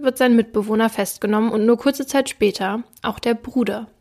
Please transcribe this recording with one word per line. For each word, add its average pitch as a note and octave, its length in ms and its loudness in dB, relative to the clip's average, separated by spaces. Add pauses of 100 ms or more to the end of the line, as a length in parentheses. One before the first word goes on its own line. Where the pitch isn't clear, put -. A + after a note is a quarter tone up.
wird C4 160 0
sein B3 180 6
Mitbewohner A3 520 0
festgenommen G#3+ 640 -2
und G#3+ 160 0
nur A#3 120 4
kurze C4+ 280 0
Zeit C4+ 220 0
später G3+ 560 -2 (180)
auch - 160 -6
der A#3 160 0
Bruder A3 540 -4 (120)